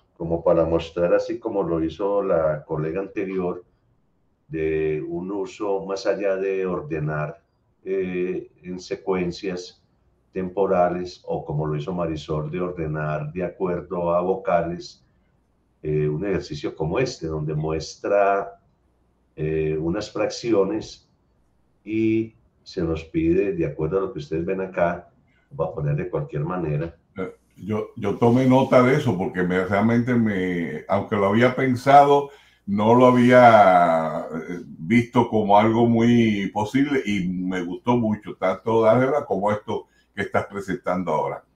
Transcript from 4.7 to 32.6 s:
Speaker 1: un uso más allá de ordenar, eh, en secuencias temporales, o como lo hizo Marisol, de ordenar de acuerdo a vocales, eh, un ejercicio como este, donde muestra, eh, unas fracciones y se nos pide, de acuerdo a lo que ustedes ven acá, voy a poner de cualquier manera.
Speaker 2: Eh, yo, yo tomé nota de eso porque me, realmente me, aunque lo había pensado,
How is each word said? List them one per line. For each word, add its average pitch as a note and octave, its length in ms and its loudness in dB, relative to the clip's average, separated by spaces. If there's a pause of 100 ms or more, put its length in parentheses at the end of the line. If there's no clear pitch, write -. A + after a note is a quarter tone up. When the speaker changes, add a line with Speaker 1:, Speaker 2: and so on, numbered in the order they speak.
Speaker 1:
un F2 240 -8
uso G2 540 -6
más F#2+ 200 -6
allá G2 300 0
de F#2+ 300 -2
ordenar, D2+ 760 -6 (420)
eh, F#2 680 -4 (120)
en F2+ 160 -12
secuencias F2+ 1040 -6 (500)
temporales, F2+ 920 -2
o E2+ 200 -6
como D2+ 200 -4
lo D#2 100 -4
hizo D2+ 180 -6
Marisol, D#2 580 -6
de F2+ 100 -6
ordenar D2+ 720 -6
de F2 100 -6
acuerdo F2 680 -4
a F2 80 2
vocales, F2 840 -2 (800)
eh, D2+ 260 -2
un D#2 180 -4
ejercicio E2+ 500 -6
como E2 240 -2
este, B2 280 -4
donde D#2 280 -6
muestra, G2 1040 -2 (760)
eh, D#2 440 -2
unas F2 320 -4
fracciones G#2 1000 -2 (760)
y A2 480 0 (300)
se - 180 -8
nos - 240 -4
pide, F2+ 480 0
de E2 120 -2
acuerdo D#2 320 -4
a F#2+ 40 2
lo F#2 120 -6
que D#2 60 -8
ustedes E2 260 -6
ven F#2+ 140 -4
acá, F2+ 500 -2 (420)
voy - 160 -4
a - 60 -8
poner D3 220 -2
de F#3 140 -6
cualquier D2 340 -6
manera. E2 520 -4 (220)
Speaker 2:
Eh, F#2+ 160 -8 (220)
yo, G#2+ 400 -6
yo G2+ 220 -4
tomé A#2+ 280 4
nota C3 380 6
de C3+ 120 4
eso A#2+ 220 0
porque F2+ 260 -2
me, F2+ 220 0
realmente A2+ 480 2
me, F2+ 760 -2
aunque G2+ 260 0
lo G2 120 2
había A#2+ 280 4
pensado, C#3 720 6 (360)